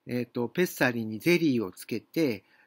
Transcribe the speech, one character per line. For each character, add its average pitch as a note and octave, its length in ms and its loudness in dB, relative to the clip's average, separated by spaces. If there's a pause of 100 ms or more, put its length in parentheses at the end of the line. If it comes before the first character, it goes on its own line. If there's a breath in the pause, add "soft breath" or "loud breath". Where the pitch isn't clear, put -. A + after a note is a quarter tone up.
え B2 140 -2
ー A#2+ 40 -4
と、 A#2+ 240 -4
ペ F3+ 140 0
ッ - 20 4
サ C#3+ 260 0
リ A#2+ 100 -4
ー - 40 -6
に A2 140 -8
ゼ E3 140 4
リ D#3+ 220 4
ー A2 100 0
を F#2 60 -8
つ - 140 -18
け A2 160 -6
て、 C3 420 -2 (240 soft breath)